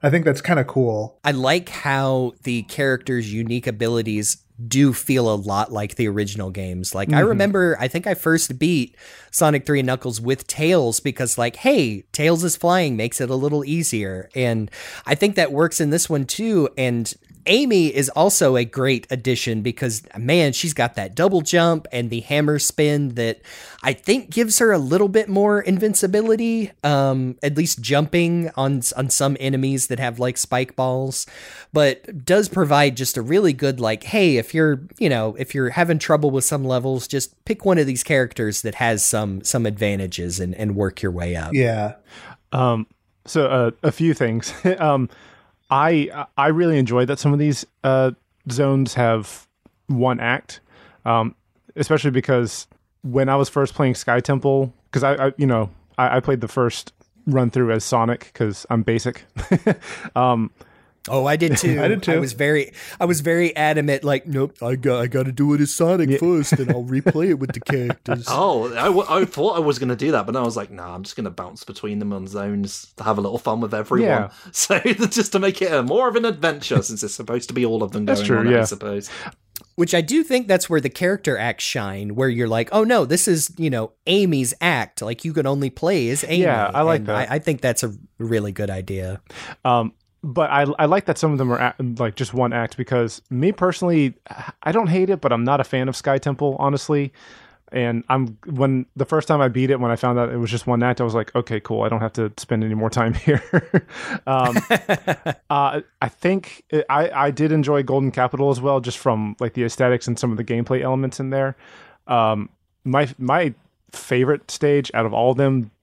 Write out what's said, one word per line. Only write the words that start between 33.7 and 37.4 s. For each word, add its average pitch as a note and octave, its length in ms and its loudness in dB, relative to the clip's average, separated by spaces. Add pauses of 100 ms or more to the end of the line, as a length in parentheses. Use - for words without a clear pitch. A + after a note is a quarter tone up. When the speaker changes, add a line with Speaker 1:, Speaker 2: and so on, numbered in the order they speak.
Speaker 2:
like, A2 240 -2
hey, F#3 320 4
if A2 180 0
you're, D#3 280 2 (160)
you G#3 100 2
know, A2 320 0
if C#3 160 -8
you're C3 140 0
having E3+ 300 2
trouble D3+ 320 2
with C3 120 0
some C#3 220 -2
levels, B2+ 420 -2
just - 380 -6